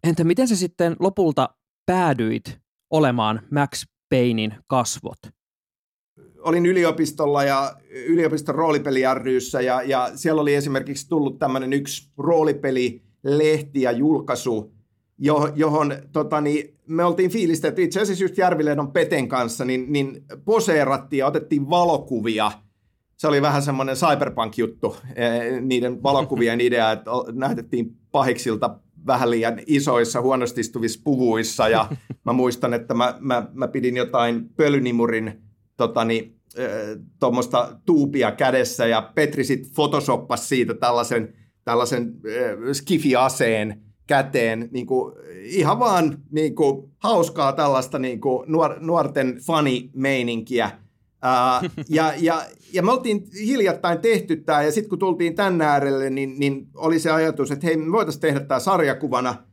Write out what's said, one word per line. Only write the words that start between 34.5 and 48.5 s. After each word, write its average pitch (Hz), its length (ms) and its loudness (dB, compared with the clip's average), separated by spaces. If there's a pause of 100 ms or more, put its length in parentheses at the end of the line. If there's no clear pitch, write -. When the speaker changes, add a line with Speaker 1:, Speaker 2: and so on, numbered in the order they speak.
Speaker 2:
tota, 117 280 0
niin, 113 360 -4 (160)
eh, 127 120 -6 (520)
tuommoista 123 640 0
tuupia 139 460 2
kädessä, 127 540 0
ja 113 280 0
Petri 147 300 0
sit 139 300 -4
photoshoppasi 143 720 -2
siitä 117 280 0
tällaisen, 117 600 -2 (300)
tällaisen, 120 500 -2 (100)
eh, 113 480 -4
skifi-aseen 127 1120 0 (220)
käteen, 123 640 0
niinku, 123 400 -4 (300)
ihan 165 360 0
vaan, 180 400 2 (120)
niinku, 143 680 0
hauskaa 170 540 2
tällaista, 139 460 0
niinku, 127 480 -2
nuor-, 160 340 0